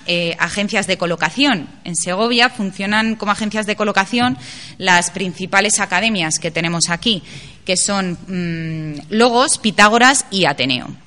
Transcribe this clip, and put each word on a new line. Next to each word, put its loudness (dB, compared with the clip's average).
eh, -2
agencias -2
de 0
colocación. 0
En -6
Segovia 0
funcionan -2
como -2
agencias -2
de -2
colocación 0
las 4
principales -2
academias 0
que -4
tenemos -2
aquí, 0
que 0
son, -2
mm, -6
Logos, 4
Pitágoras 6
y 2
Ateneo. 0